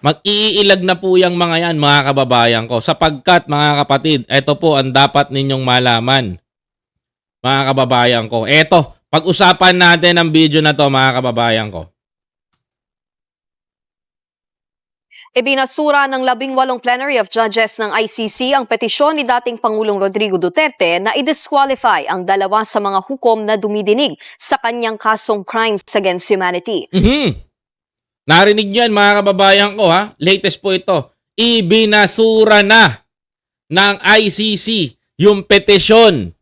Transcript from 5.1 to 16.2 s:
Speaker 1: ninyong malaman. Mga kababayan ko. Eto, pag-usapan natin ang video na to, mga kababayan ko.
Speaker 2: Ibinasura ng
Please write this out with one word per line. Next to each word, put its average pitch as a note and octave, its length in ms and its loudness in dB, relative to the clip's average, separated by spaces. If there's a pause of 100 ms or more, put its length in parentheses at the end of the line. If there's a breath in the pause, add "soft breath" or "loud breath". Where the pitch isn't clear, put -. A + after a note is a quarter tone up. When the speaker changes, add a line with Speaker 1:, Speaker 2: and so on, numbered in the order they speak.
Speaker 1:
ninyong C3+ 320 -4
malaman. B2 800 -2 (960)
Mga C3+ 220 -2 (100)
kababayan B2 560 0
ko. A2+ 160 -4
Eto, D#3 640 0
pag-usapan F3+ 720 2
natin F3 400 2
ang E3 160 0
video D#3 240 4
na D3+ 160 2
to, C#3 160 2
mga C3 320 0
kababayan A2+ 480 -2
ko. E2 160 -12 (3500 soft breath)
Speaker 2:
Ibinasura C#4 720 0
ng C4 160 -4